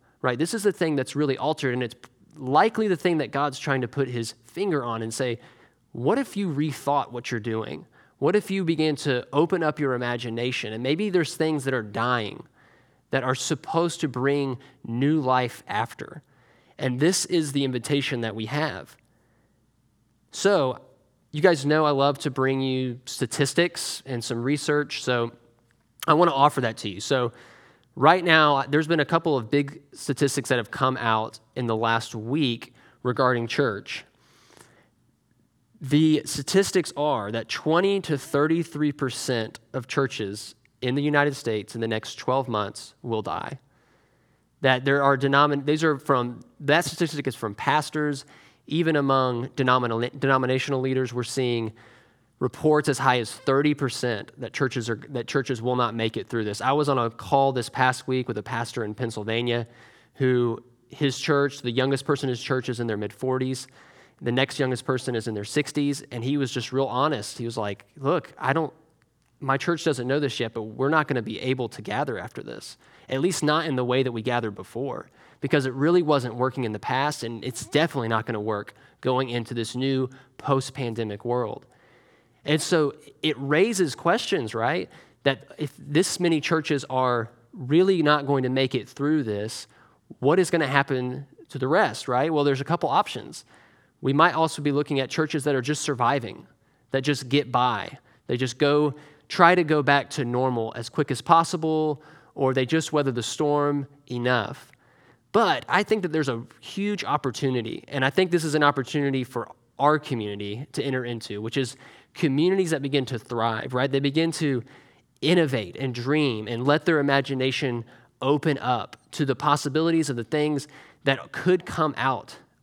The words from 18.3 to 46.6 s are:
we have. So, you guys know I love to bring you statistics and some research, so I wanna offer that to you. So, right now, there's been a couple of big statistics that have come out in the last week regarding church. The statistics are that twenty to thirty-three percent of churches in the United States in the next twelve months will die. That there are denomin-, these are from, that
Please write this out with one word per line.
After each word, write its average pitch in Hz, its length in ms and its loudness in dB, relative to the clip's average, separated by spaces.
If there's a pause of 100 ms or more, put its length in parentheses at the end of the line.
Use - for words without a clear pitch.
we 110 120 -6
have. 123 500 -4 (1300)
So, 175 480 2 (520)
you 147 100 -6
guys 160 240 4
know 151 200 4
I 147 40 4
love 139 300 2
to 147 100 -4
bring 135 320 0
you 131 460 -2
statistics - 1000 -2
and 120 180 -6
some 117 200 -4
research, 147 600 -2
so 120 280 0 (760)
I 160 60 6
wanna 165 200 6
offer 139 280 4
that 113 160 -2
to 107 120 -8
you. 90 100 -8
So, 123 320 0 (640)
right 170 280 6
now, 151 460 6
there's 151 160 4
been 160 140 2
a 143 60 2
couple 165 300 2
of 113 140 -2
big 143 320 0 (100)
statistics - 580 -2
that 123 100 2
have 110 100 -4
come 131 280 0
out 113 420 0 (160)
in 127 100 -2
the 113 100 0
last 113 380 0
week 120 600 -2 (260)
regarding 123 460 0
church. 113 580 -4 (1800)
The 151 440 4
statistics 190 720 0
are 131 360 -2
that 113 180 -6
twenty 190 520 2
to 147 180 -2
thirty-three 151 720 0
percent 123 680 -4 (140)
of 123 140 -6
churches 110 640 -4 (260)
in 127 140 0
the 143 80 0
United 147 340 4
States 107 380 -4
in 113 80 -6
the 113 60 0
next 110 320 -4
twelve 127 280 0
months 104 540 -4
will 113 220 -4
die. 85 340 -8 (1040)
That 131 240 4
there 139 160 4
are 139 160 6
denomin-, 143 480 4
these 151 180 0
are 151 140 2
from, 123 440 0 (180)
that 147 260 2